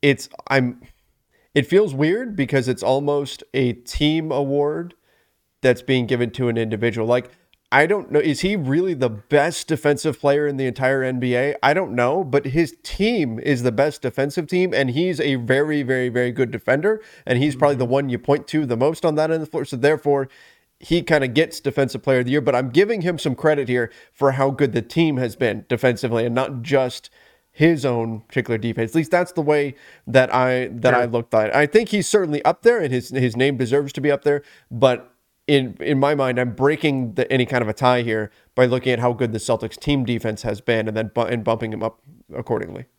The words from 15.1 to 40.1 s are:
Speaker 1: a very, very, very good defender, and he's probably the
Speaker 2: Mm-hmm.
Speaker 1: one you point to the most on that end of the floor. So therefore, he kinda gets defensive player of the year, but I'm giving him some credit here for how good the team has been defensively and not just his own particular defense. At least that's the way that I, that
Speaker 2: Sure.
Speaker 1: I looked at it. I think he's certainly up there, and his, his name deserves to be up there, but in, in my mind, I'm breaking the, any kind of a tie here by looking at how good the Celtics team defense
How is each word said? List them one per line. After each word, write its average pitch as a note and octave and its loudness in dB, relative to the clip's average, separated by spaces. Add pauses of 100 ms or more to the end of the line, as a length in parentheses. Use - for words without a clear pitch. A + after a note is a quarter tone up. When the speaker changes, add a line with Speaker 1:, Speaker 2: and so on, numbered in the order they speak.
Speaker 1:
a C#3+ 0
very, C#3 0
very, B2+ 0
very B2 0
good A#2+ -2
defender, D#3 0 (240)
and B2+ 0
he's C#3+ 0
probably C#3+ 2
the B2 0
Speaker 2:
Mm-hmm. A#2+ -2
Speaker 1:
one C#3 0
you A#2+ -4
point D3+ 0
to D#3 -2
the A#2+ -2
most D3 0
on D#3 2
that D#3 0
end D#3+ 0
of D#3+ -2
the D#3 -6
floor. D3 -6
So C3+ -8
therefore, C#3+ 2 (520)
he E3 0
kinda C#3+ 2
gets D#3 0
defensive C3+ -2
player C3 2
of B2 -2
the B2 -2
year, C#3+ 0
but C3 0
I'm B2+ -2
giving G3+ 2
him F3 -2
some C3+ -4
credit D3 0
here B2 0 (220)
for C#3 2
how C3+ 2
good C3 0
the A#2 0
team D#3+ 0
has A#2+ -4
been G#2+ -2
defensively A#2 0
and A#2 -2
not C3 -4
just C3 -2 (440)
his D3+ 2
own A2+ -2
particular A#2+ -4
defense. A2+ -4
At - -6
least D#3+ 0
that's F3 0
the E3 -4
way C#3+ 0 (320)
that C3 4
I, B2+ 2
that A#2+ 2
Speaker 2:
Sure. B2 4
Speaker 1:
I B2 2
looked A#2 -4
at G#2+ 4
it. - -2
I D3 4
think A3 2
he's G#3 0
certainly E3 0
up E3+ 0
there, A#3 4
and C#3+ -2
his, B2+ -2
his B2 0
name C3+ 2
deserves C3 0
to C#3+ -6
be C#3+ 2
up C#3+ -2
there, D3 0 (280)
but B2 0 (400)
in, C3 2
in C3+ 0
my C#3+ 2
mind, B2+ 0
I'm B2 -2
breaking C3+ 0
the, B2+ -2
any B2+ 2
kind B2 0
of A2 -2
a G#2+ -4
tie B2+ 2
here A2 -4 (240)
by B2+ 4
looking B2+ 0
at A#2 0
how B2 2
good A2+ -2
the A2 -4
Celtics A2+ -4
team C#3 -2
defense A2+ -4